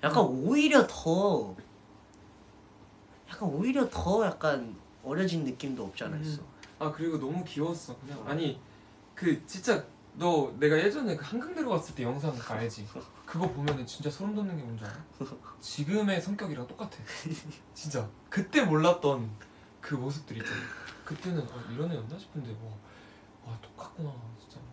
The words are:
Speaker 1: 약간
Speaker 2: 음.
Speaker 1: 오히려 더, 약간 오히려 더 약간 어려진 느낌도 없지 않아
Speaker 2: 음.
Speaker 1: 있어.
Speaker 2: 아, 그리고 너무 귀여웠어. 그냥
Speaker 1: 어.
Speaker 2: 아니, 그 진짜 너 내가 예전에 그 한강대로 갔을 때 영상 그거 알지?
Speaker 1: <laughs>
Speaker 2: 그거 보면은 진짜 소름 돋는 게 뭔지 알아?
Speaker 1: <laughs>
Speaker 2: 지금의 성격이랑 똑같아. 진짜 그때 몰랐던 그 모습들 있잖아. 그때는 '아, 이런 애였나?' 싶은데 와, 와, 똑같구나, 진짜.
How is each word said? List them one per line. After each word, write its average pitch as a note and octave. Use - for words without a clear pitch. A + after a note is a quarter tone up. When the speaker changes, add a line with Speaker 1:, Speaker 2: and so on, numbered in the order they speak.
Speaker 1:
약간 G3
Speaker 2:
음. C3
Speaker 1:
오히려 C#4+
더, E3+
약간 -
오히려 A#3+
더 G#3
약간 C3
어려진 E3
느낌도 B2+
없지 -
않아 D#3
Speaker 2:
음. D3+
Speaker 1:
있어. D#3
Speaker 2:
아, D3+
그리고 D#3
너무 D3+
귀여웠어. D#3
그냥 C3+
Speaker 1:
어. A2
Speaker 2:
아니, D3
그 E3
진짜 F#3+
너 D#3+
내가 D3+
예전에 G#3
그 -
한강대로 D#4
갔을 -
때 C3
영상 C#3
그거 A2+
알지? A2
Speaker 1:
<laughs> -
Speaker 2:
그거 E3+
보면은 C#3+
진짜 D3
소름 G3
돋는 G3
게 C#3+
뭔지 A2+
알아? G#2+
Speaker 1:
<laughs> -
Speaker 2:
지금의 F#3+
성격이랑 G3
똑같아. -
진짜 B2+
그때 -
몰랐던 C#3+
그 -
모습들 C3+
있잖아. -
그때는 E3
'아, A#2+
이런 D3
애였나?' C3
싶은데 C3
와, A2+
와, A2+
똑같구나, -
진짜. -